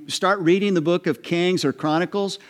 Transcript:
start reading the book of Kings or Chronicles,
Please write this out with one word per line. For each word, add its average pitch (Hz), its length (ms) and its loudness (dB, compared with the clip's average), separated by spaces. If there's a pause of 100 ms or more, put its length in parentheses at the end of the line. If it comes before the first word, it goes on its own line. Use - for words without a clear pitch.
start 196 320 0
reading 190 340 2
the 170 60 2
book 175 260 0
of 143 160 -2
Kings 175 420 0
or 135 80 2
Chronicles, 175 760 -2